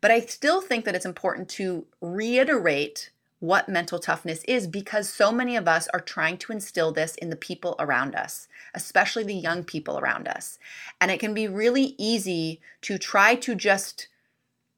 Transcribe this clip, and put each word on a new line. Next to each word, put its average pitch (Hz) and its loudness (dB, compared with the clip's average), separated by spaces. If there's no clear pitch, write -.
But 302 6
I 233 6
still 311 0
think 240 -2
that 196 -2
it's 185 -2
important 185 -4
to 185 -4
reiterate 190 0
what 180 2
mental 175 -2
toughness 160 -4
is, 240 2
because 202 -4
so 208 4
many 240 0
of 180 0
us 165 2
are 180 0
trying 165 -2
to - -10
instill 165 0
this 160 0
in 170 -8
the 160 -4
people 175 -6
around 139 0
us, - -6
especially 202 2
the 202 -4
young 170 -2
people 151 -6
around 135 -2
us. - -8
And 196 4
it 185 -2
can 214 -2
be 214 -2
really 247 2
easy 185 -2
to 196 -4
try 208 4
to 247 -4
just, 196 0